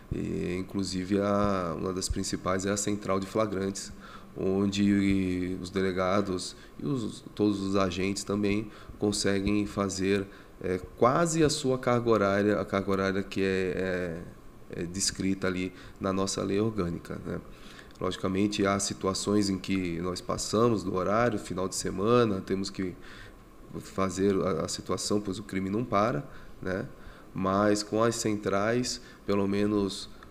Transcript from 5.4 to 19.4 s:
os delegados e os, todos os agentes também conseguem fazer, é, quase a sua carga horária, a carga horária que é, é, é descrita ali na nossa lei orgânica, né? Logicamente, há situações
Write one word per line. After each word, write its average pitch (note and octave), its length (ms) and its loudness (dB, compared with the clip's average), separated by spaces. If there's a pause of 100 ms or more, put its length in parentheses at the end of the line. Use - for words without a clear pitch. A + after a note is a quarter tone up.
os F2+ 100 -8
delegados F#2 840 2 (240)
e - 80 -6
os, B2+ 380 -4 (100)
todos G#2 260 2
os G2 140 0
agentes G2 480 0
também G#2 480 0 (300)
conseguem G2+ 640 2
fazer, G2 580 0 (380)
é, F#2 160 0 (180)
quase D#3 460 4
a C#3+ 80 6
sua C3 260 0
carga A#2+ 320 2
horária, G2+ 520 6
a G2+ 40 0
carga G2 260 0
horária F#2+ 340 2
que - 180 -4
é, F#2 800 0 (480)
é, - 120 -6
é - 20 -4
descrita F#2+ 640 0
ali F#2 240 -2 (260)
na G2 140 0
nossa G2 280 0
lei G2 200 2
orgânica, F2 680 -2
né? F2 140 -4 (580)
Logicamente, F#2+ 640 0
há G2 140 4
situações G2 720 0